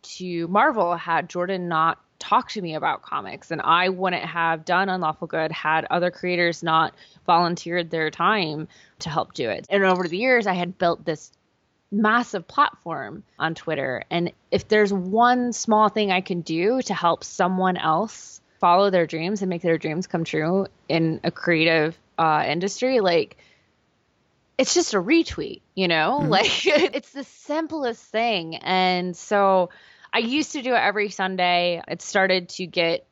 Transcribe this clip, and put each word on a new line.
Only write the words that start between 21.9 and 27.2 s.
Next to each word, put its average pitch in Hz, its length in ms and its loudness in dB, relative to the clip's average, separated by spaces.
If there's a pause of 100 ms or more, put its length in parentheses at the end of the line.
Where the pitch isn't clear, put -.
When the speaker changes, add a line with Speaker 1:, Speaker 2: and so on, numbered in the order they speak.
Speaker 1:
uh, 156 280 2
industry, 202 540 0
like, 170 380 0 (1200)
it's 262 160 0
just 349 200 0
a 202 80 2
retweet, - 600 -2 (120)
you 190 140 -2
know? 170 320 2
Speaker 2:
Mm-hmm. - 80 -2
Speaker 1:
Like, - 380 2
<laughs> - 0 -
it's 320 460 0
the 277 120 -10